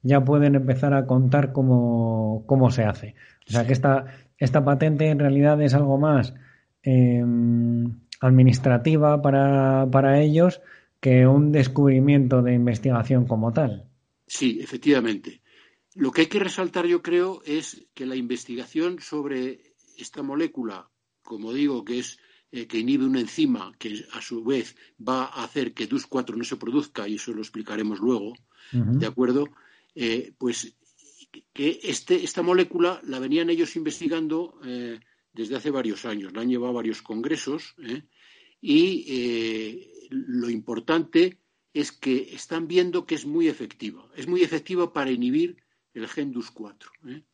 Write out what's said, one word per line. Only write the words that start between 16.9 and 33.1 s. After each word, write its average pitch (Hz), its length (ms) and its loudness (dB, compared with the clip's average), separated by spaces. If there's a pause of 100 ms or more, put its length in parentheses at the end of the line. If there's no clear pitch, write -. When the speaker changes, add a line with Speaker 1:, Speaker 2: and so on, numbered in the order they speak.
Speaker 2:
creo, 175 440 -2
es 151 480 -8
que 131 120 -12
la 131 100 -8
investigación 127 840 -6
sobre 139 760 -8 (220)
esta - 240 -16
molécula, 139 680 -6 (320)
como 113 300 -12
digo, 139 300 -2
que 120 160 -6
es, - 200 -12 (320)
eh, 120 160 -12
que 117 100 -6
inhibe 131 280 0
una 131 140 0
enzima 117 600 -2
que 107 240 -12 (100)
a 107 80 -14
su 117 220 -10
vez 127 320 -4 (240)
va 127 240 -4
a 131 200 -10
hacer 123 300 -6
que 107 140 -8
dus 127 180 -6
cuatro 123 300 -6
no 117 80 -6
se 117 140 -8
produzca, 117 500 -6
y 104 80 -6
eso 117 180 -12
lo 107 60 -10
explicaremos 107 600 -8
luego, 113 340 -2 (400)
Speaker 1:
Ujú. 120 260 0
Speaker 2:
¿de - 80 -2
acuerdo? 127 400 0 (480)
Eh, 117 420 -6
pues 117 400 -6 (760)
que 151 300 -4
este, 156 420 -2
esta 175 200 -6
molécula 180 600 0
la 131 120 -10